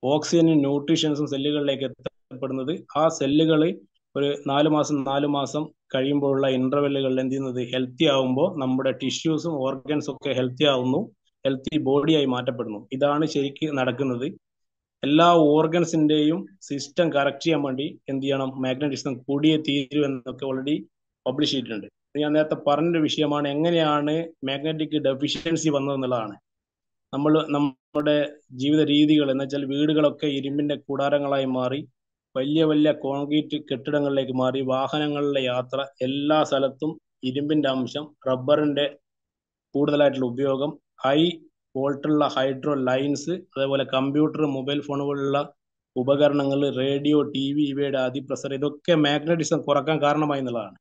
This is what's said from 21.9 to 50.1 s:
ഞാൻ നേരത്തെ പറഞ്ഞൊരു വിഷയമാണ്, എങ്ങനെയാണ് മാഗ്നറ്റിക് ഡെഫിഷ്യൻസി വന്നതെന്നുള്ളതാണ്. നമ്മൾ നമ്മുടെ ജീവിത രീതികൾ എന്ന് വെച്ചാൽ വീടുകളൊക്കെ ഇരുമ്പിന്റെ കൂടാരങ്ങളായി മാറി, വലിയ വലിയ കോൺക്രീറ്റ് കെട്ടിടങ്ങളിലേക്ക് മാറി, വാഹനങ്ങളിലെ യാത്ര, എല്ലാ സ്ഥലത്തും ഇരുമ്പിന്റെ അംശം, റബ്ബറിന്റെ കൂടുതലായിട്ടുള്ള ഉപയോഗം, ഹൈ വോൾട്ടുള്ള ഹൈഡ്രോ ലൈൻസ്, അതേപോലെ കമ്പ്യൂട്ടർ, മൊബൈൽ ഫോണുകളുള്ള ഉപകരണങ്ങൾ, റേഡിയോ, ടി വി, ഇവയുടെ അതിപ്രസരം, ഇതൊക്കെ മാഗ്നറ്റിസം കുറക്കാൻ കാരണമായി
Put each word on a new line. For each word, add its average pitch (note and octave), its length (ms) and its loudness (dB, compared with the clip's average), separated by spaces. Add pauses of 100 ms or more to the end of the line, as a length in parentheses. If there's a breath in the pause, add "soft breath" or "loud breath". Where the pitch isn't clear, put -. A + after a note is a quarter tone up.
ഞാൻ D3 140 0
നേരത്തെ D3+ 240 2 (100)
പറഞ്ഞൊരു D#3+ 320 2
വിഷയമാണ്, D3 500 0
എങ്ങനെയാണ് D#3 800 0 (160)
മാഗ്നറ്റിക് D3+ 540 -4
ഡെഫിഷ്യൻസി C#3+ 720 -2
വന്നതെന്നുള്ളതാണ്. C3 680 -2 (760)
നമ്മൾ D3+ 340 2
നമ്മുടെ D3 840 0 (200)
ജീവിത C#3+ 300 2
രീതികൾ D3 480 4
എന്ന് C3+ 140 0
വെച്ചാൽ C#3 200 -4
വീടുകളൊക്കെ D3+ 640 2
ഇരുമ്പിന്റെ C#3+ 500 -2
കൂടാരങ്ങളായി C#3 680 -2
മാറി, B2+ 440 -2 (480)
വലിയ D3 280 0
വലിയ D3+ 280 4
കോൺക്രീറ്റ് D3 800 -2
കെട്ടിടങ്ങളിലേക്ക് C#3 600 -2
മാറി, B2+ 280 0
വാഹനങ്ങളിലെ C#3+ 840 -2
യാത്ര, B2+ 440 -4 (160)
എല്ലാ C#3+ 420 0
സ്ഥലത്തും C3+ 560 -2 (240)
ഇരുമ്പിന്റെ C#3+ 440 0
അംശം, C3 460 -4 (140)
റബ്ബറിന്റെ C#3+ 680 0 (800)
കൂടുതലായിട്ടുള്ള C#3+ 520 2
ഉപയോഗം, C3+ 520 -2 (260)
ഹൈ D3+ 260 4 (460)
വോൾട്ടുള്ള C#3+ 520 0
ഹൈഡ്രോ C3+ 460 -2
ലൈൻസ്, C3+ 560 -2
അതേപോലെ C3+ 540 -2
കമ്പ്യൂട്ടർ, D3 600 0
മൊബൈൽ C#3+ 340 -2
ഫോണുകളുള്ള C#3 720 -2 (440)
ഉപകരണങ്ങൾ, C#3 800 2
റേഡിയോ, C#3 460 2
ടി C#3 300 -2
വി, D3 100 0
ഇവയുടെ C#3 360 0
അതിപ്രസരം, C3 560 -4
ഇതൊക്കെ D3 400 0
മാഗ്നറ്റിസം D3+ 680 2
കുറക്കാൻ C#3+ 400 2
കാരണമായി D3 360 2